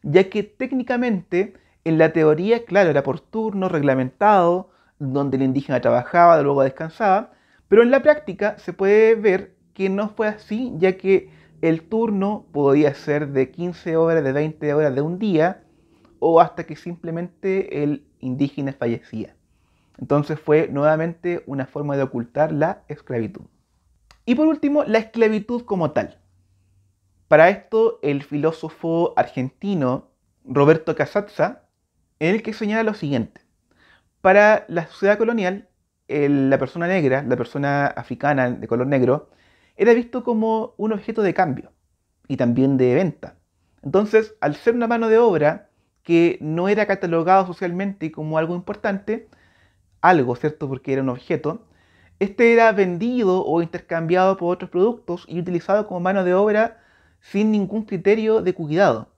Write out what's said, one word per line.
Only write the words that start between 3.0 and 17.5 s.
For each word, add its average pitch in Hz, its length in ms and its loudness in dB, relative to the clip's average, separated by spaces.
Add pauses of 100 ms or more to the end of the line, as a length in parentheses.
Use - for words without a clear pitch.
por 139 160 -4
turno, 202 500 -6
reglamentado, 170 1000 2 (300)
donde 139 380 -2
el 135 60 0
indígena 131 380 -2
trabajaba, 156 600 4
luego 139 220 2
descansaba, 185 680 -2 (360)
pero 214 140 6
en 240 100 4
la 269 100 4
práctica 202 580 0
se - 120 -12
puede 214 440 4
ver 202 400 -2 (180)
que 190 160 -2
no 208 200 -4
fue 214 180 -4
así, 214 500 -6
ya 185 180 2
que 190 360 0 (300)
el 165 280 0
turno 214 640 -2
podía 143 400 4
ser 147 360 -4
de 131 220 -2
quince 170 460 -6
horas, 165 260 2
de 135 80 0
veinte 151 420 -4
horas 147 200 0
de 135 80 -2
un 175 180 -6
día, 185 440 0 (560)
o 160 200 4
hasta 165 260 2
que 151 100 -14
simplemente 175 1080 -6